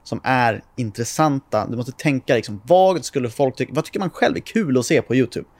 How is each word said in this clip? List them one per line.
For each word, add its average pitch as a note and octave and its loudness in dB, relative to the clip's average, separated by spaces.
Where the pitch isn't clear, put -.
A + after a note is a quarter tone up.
som - -8
är A#2+ 2
intressanta. A#2+ -2
Du A#2 -6
måste B2 -8
tänka, C3+ 0
liksom, G#2 -4
vad F#3 4
skulle B2 -4
folk C3 -2
tycka, - -6
vad D3 -2
tycker - -8
man F#3+ -2
själv - 0
är - -4
kul D#3 0
att B2 0
se D3 2
på - -2
YouTube? C3 0